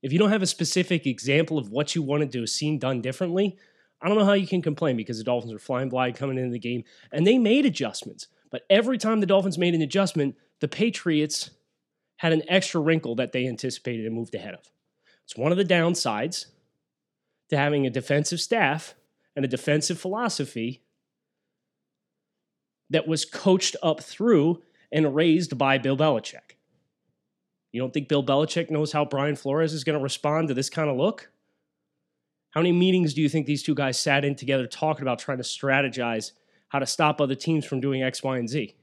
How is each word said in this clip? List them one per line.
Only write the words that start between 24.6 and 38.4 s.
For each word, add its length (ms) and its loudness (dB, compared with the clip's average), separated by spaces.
and 220 2
raised 440 2
by 200 4
Bill 200 0
Belichick. 580 -2
You 80 -6
don't 140 -4
think 140 -2
Bill 160 2
Belichick 480 2
knows 220 0
how 120 2
Brian 300 0
Flores 380 0
is 100 -6
gonna 160 0
respond 480 0
to 60 0
this 160 -2
kind 200 -2
of 80 -2
look? 340 -2
How 120 0
many 100 4
meetings 420 4
do 80 0
you 80 4
think 160 0
these 160 -2
two 140 0
guys 240 -2
sat 260 2
in 80 0
together 320 -2
talking 380 -4
about 160 -2
trying 180 -6
to 60 -8
strategize 880 -2
how 100 -2
to 80 -2
stop 340 2
other 140 0
teams 280 0
from 160 -6
doing 220 -2
X, 220 -4
Y, 160 -2
and 100 -4